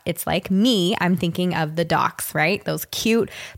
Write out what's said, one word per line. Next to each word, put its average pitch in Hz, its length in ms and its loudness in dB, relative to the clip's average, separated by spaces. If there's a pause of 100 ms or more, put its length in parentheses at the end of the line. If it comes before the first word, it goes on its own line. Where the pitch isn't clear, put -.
it's - 220 -4
like 170 240 -2
me, 196 480 4
I'm 180 160 2
thinking 170 220 0
of 165 380 0
the 170 100 0
docs, - 480 -2
right? 160 320 0
Those 156 200 -4
cute, - 440 0 (280)